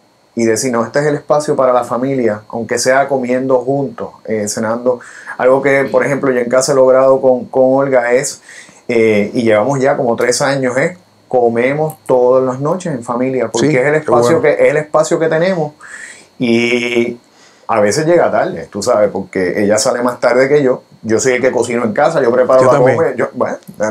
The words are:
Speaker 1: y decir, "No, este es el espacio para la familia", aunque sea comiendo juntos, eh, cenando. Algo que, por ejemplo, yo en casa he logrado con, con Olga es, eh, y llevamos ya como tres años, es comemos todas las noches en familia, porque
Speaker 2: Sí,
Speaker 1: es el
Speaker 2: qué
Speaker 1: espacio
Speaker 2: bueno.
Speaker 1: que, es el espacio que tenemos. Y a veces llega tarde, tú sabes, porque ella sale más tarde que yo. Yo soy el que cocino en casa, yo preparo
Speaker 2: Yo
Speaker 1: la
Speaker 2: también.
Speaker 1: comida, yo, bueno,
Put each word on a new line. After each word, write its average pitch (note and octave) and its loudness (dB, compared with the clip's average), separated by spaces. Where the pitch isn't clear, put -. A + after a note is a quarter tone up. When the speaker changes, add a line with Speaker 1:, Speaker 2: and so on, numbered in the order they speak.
Speaker 1:
y A#2 0
decir, A2+ 0
"No, A#2 0
este A#2 -4
es D3 0
el D3 0
espacio D3 -2
para B2+ 2
la A#2+ 0
familia", A#2+ -2
aunque A#2 -6
sea C3 0
comiendo B2+ -2
juntos, A#2+ -6
eh, G#2+ -4
cenando. A#2+ -2
Algo C3 2
que, C#3 2
por B2+ 0
ejemplo, C#3 -2
yo B2 0
en A#2+ -2
casa C3 0
he - 0
logrado C3 4
con, B2+ 2
con C3 0
Olga C3 2
es, - -2
eh, A2 2
y A#2+ -2
llevamos A2+ 2
ya C3+ 0
como A#2+ 0
tres A#2+ 0
años, C3+ -2
es E3+ -2
comemos B2+ 0
todas B2+ 2
las B2+ -4
noches E3 -4
en A#2+ -8
familia, B2 -4
porque A#2 0
Speaker 2:
Sí, D3+ 2
Speaker 1:
es B2+ 2
el D3 0
Speaker 2:
qué D#3 2
Speaker 1:
espacio D3+ 0
Speaker 2:
bueno. - -4
Speaker 1:
que, C#3+ 2
es B2+ 4
el D3 0
espacio D#3 0
que D#3+ 0
tenemos. D#3+ -2
Y A#2+ 0
a A2 0
veces G#2 0
llega D#3+ 2
tarde, A#2 -4
tú G2+ -8
sabes, G#2+ 2
porque F#2+ -4
ella G#2 2
sale B2 -2
más B2 -4
tarde C3 2
que D3 2
yo. B2 -2
Yo A2 0
soy B2+ 0
el B2 -2
que B2+ 2
cocino A#2+ -2
en G#2+ -4
casa, D3+ 0
yo A#2+ 2
preparo B2+ 4
Speaker 2:
Yo B2+ 2
Speaker 1:
la B2 6
Speaker 2:
también. C3 2
Speaker 1:
comida, E3 -2
yo, A#2+ -4
bueno, A#2+ -4